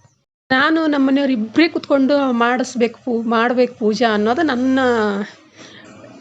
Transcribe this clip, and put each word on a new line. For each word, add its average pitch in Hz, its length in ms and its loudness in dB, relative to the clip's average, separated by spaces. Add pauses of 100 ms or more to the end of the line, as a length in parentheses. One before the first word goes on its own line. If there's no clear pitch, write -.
(500)
ನಾನು 311 360 2
ನಮ್ಮ 277 220 2
ಮನೆಯವ್ರು 277 240 0
ಇಬ್ರೇ 254 360 0
ಕುತ್ಕೊಂಡು 277 640 0
ಮಾಡಿಸ್ಬೇಕು, 240 720 -2
ಪೂ-, 233 180 -2
ಮಾಡ್ಬೇಕು 240 520 0
ಪೂಜೆ 220 300 -2
ಅನ್ನೋದು 220 380 2
ನನ್ನ 262 360 0 (1400)